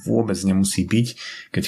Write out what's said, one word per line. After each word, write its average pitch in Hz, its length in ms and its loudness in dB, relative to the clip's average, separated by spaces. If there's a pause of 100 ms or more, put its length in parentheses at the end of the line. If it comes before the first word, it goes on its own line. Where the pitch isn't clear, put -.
vôbec 113 400 0
nemusí 95 400 2
byť. 120 220 2 (500)
Keď 92 100 0